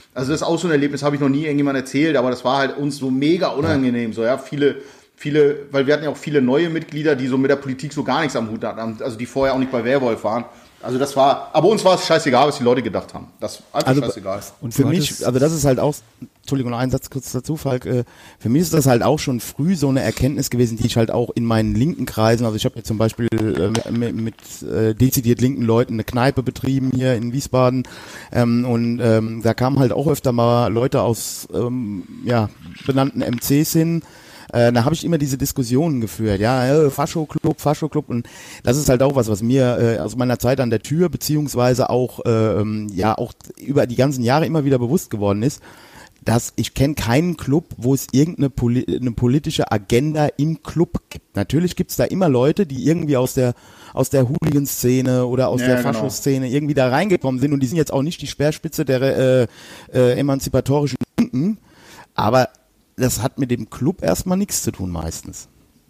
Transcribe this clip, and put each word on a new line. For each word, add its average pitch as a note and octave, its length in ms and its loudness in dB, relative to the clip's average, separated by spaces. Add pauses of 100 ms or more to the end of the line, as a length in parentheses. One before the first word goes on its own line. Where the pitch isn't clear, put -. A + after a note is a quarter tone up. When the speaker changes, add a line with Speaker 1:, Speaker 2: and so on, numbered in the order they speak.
(140)
Speaker 1:
Also C3 200 -4
das D3 80 -4
ist - 60 -4
auch E3 120 0
so F3 80 -4
ein E3+ 40 0
Erlebnis, C#3+ 320 0
habe C#3+ 120 0
ich C#3 60 -2
noch C#3+ 80 2
nie C#3 140 0
irgendjemand C#3+ 340 0
erzählt, C#3 400 0
aber B2+ 120 2
das B2 140 -6
war B2+ 140 2
halt C#3 200 -2
uns C#3+ 200 -4
so C3 120 -4
mega D3+ 380 2
unangenehm, B2+ 640 0
so, A2+ 120 -4
ja, A#2 140 0
viele, C#3+ 440 -2 (340)
viele, D3 560 2
weil C#3 160 2
wir D3 60 4
hatten D3+ 100 -2
ja D3+ 60 -4
auch C3 80 -6
viele D3 240 0
neue C#3 280 2
Mitglieder, D#3 460 -2
die C3 120 -4
so B2+ 100 0
mit C3+ 120 2
der C#3+ 60 4
Politik C#3 380 -8
so C#3+ 100 -4
gar C3 160 -2
nichts D3+ 160 -2
am A2+ 140 -4
Hut A2+ 160 -6
hatten, A2 360 -8
also A2+ 160 -6
die A#2+ 80 -8
vorher C3+ 280 0
auch C3 60 -2
nicht C3 120 -2
bei A2+ 140 -2
Werwolf B2 400 0
waren. A2+ 180 -2 (420)
Also B2+ 140 -2
das - 160 -2
war, C3+ 380 2
aber D#3 140 4
uns A3 160 2
war F#3 120 6
es E3+ 100 -4
scheißegal, D3 420 4
was C#3+ 120 -2
die B2+ 40 -4
Leute B2 200 4
gedacht G2 300 -6
haben. E2 140 -14 (120)
Das - 320 -10
war C3+ 100 -2
einfach D3+ 80 0
Speaker 2:
Also C3+ 140 4
Speaker 1:
scheißegal. G2 340 -6
Speaker 2:
und - 280 -16
Speaker 3:
Und A#2 80 -8
Speaker 2:
für C3+ 100 4
Speaker 3:
du C3+ 60 2
Speaker 2:
mich, D#3 180 0
Speaker 3:
hattest - 180 -8
Speaker 2:
also B2 140 0
das D3 140 4
ist D3 120 -2
halt B2+ 140 4
auch, C#3+ 160 0 (460)
Entschuldigung, B2+ 300 -4
noch A#2+ 60 -4
ein B2+ 140 -2
Satz C3 180 -4
kurz - 220 -10
dazu, C3+ 260 -6
Falk, B2+ 300 -4
äh, A#2+ 160 0 (360)
für G#2+ 100 -4
mich C3+ 120 4
ist E3 120 -2
das D3+ 120 4
halt B2 160 4
auch A#2+ 160 2
schon C3 220 -4
früh E3+ 360 -2
so C#3+ 140 0
eine C3 120 2
Erkenntnis - 500 0
gewesen, A#2+ 260 0
die - 80 -2
ich A#2 100 0
halt A2+ 140 2
auch A#2+ 220 -2
in A#2+ 120 -2
meinen A2 300 2
linken B2+ 320 0
Kreisen, A#2 400 2
also A2 100 -2
ich G#2+ 100 -2
hab B2+ 100 -2
jetzt A2+ 120 -14
zum G#2+ 120 -4
Beispiel, A2+ 320 0
äh, A2 600 0
mit, A#2 240 -2
mit, A2+ 200 -6 (260)
äh, A2 320 0
dezidiert A#2+ 480 2
linken B2 220 0
Leuten A2+ 300 2
eine A2 100 -4
Kneipe B2+ 400 0
betrieben C3 500 -2
hier B2+ 220 2
in A#2 180 -4
Wiesbaden, B2+ 500 0 (480)
ähm, A#2+ 340 2
und, A#2 360 0
ähm, A2+ 400 2
da A2+ 140 2
kamen C3 240 2
halt B2+ 120 4
auch C#3+ 160 0
öfter C#3 240 0
mal A#2+ 400 2
Leute B2 300 0
aus, - 520 -4
ähm, G#2 500 -4 (220)
ja, A2+ 240 0 (360)
benannten C3+ 380 0
M A#2+ 160 -4
Cs D3 340 0
hin. E3 300 0 (500)
Äh, A#2+ 180 4
da A#2+ 140 4
hab D3 80 2
ich E3 100 -6
immer E3+ 140 0
diese C#3 220 -2
Diskussionen C3+ 640 0
geführt, G#2+ 380 -2
ja, B2 280 2
äh, D3 240 4
Fascho-Club, D3+ 680 -4
Fascho-Club, D3+ 500 -2
und A#2+ 180 -4 (360)
das B2+ 140 2
ist D3 100 -2
halt B2+ 140 4
auch C#3 140 2
was, A#2+ 120 2
was G#2 140 -2
mir, B2 380 2
äh, A2+ 200 2
aus G#2+ 160 -6
meiner B2 220 0
Zeit C3 220 0
an B2+ 100 0
der A2+ 140 0
Tür, E3+ 260 0
beziehungsweise B2+ 800 0
auch, B2 360 -2
äh, - 40 0 (320)
ähm, G#2+ 320 -4
ja, G#2 240 0
auch - 160 -6 (260)
über C#3 280 0
die A#2+ 80 -6
ganzen B2+ 280 2
Jahre C#3 220 4
immer D#3+ 180 0
wieder C3+ 140 2
bewusst B2 320 0
geworden G2+ 320 0
ist, C3+ 200 -2 (640)
dass - 320 0
ich - 180 -4
kenn C#3+ 220 2
keinen D3+ 420 0
Club, C#3+ 280 0 (120)
wo A#2+ 180 2
es - 160 -4
irgendeine C#3+ 400 2
poli-, A#2+ 360 0
eine A#2+ 240 -2
politische C3+ 600 0
Agenda C#3+ 560 2 (100)
im D3+ 260 0
Club - 360 -2 (100)
gibt. - 260 -16
Natürlich D#3+ 400 -2
gibt's - 220 -4
da C#3 80 2
immer F3+ 240 0
Leute, C#3 360 2
die C3+ 200 -6
irgendwie D3+ 320 2
aus B2+ 160 0
der, B2 220 0 (380)
aus - 180 -2
der C3 180 2
Hooligan-Szene B2+ 960 0
oder B2 240 0
aus B2+ 120 0
Speaker 1:
Ja, B2 60 0
Speaker 2:
der B2+ 100 4
Speaker 1:
genau. B2+ 140 -2
Speaker 2:
Fascho-Szene C3 580 -2
irgendwie D3 260 -2
da B2+ 140 2
reingekommen C3+ 520 0
sind, D3 100 0
und C#3 100 0
die C3 60 0
sind A#2+ 100 -2
jetzt D#3 140 0
auch C3+ 120 0
nicht E3 180 -6
die C#3+ 60 -10
Speerspitze D#3 580 -2
der, C3 160 2
äh, B2+ 460 4 (460)
äh, B2 260 4
emanzipatorischen C3+ 800 0 (220)
Linken, G3+ 380 0 (560)
aber A#2 360 2 (480)
das B2 240 0
hat - 160 -4
mit C3 140 0
dem A#2 180 -4
Club - 340 -4
erstmal F3+ 340 0
nichts - 260 -4
zu A2+ 80 -4
tun F#2 180 -6
meistens. - 600 -10 (400)